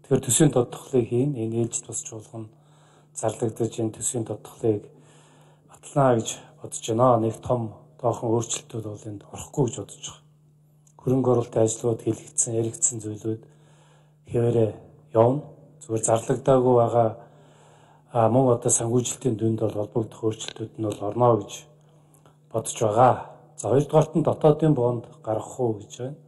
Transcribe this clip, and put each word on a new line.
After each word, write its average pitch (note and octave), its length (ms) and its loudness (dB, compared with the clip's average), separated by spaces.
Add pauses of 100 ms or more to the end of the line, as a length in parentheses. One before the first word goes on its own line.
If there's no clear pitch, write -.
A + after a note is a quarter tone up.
Тэгэхээр C3+ 200 0
төсвийн D#3 320 4
тодтолыг A#2+ 540 0
хийн. C3 260 0
Энэ A2+ 240 -4
ээлжид - 280 -4
бас A#2 200 -10
чуулган A2 400 -14 (640)
зарлагдаж A2+ 640 -4
энэ A2+ 160 -2
төсвийн - 320 -6
тодтолыг - 640 -4 (800)
батлана C3+ 480 0
гэж A2 140 -2 (320)
бодож - 260 -12
байна. A#2 320 4
Нэг A2 240 -2
том B2 180 -2 (380)
тоохон A2+ 400 -2
өөрчлөлтүүд - 480 -8
бол G#2+ 240 -12
энд G2+ 100 -14 (140)
орохгүй - 320 -4
гэж - 160 -6
бодож - 240 -18
байгаа. - 160 -18 (760)
Хөрөнгө B2+ 320 2
оруулалтын A#2 320 2
ажлууд A2+ 400 -2
хийлэгдсэн, - 520 -4
яригдсан A2+ 480 -2
зүйлүүд A2 380 -6 (920)
хэвээрээ A#2 400 2 (400)
явна. B2 320 4 (400)
Зүгээр A2+ 240 -4
зарлагдаагүй B2 720 2
байгаа, A2+ 300 4 (1000)
а, A2+ 180 4
мөн B2 280 4
одоо A#2 160 -2
санхүүжилтийн A#2 640 0
дүнд A2+ 240 0
бол G#2 160 -2
холбогдох G#2+ 460 -4
өөрчлөлтүүд A2 540 -6
нь A2 100 -4
бол G#2 120 -6 (100)
орно A#2 280 4
гэж G2 140 -8 (1000)
бодож - 320 -8
байгаа. A2+ 320 4 (460)
За, G#2 100 -6
хоёрдугаарт D3 460 2
нь D#3+ 100 2
дотоодын D3+ 480 4
бонд A#2+ 300 0 (180)
гаргах A2 380 -6
уу A#2 180 0
гэж G#2 200 -18
байна. C3+ 200 -10 (100)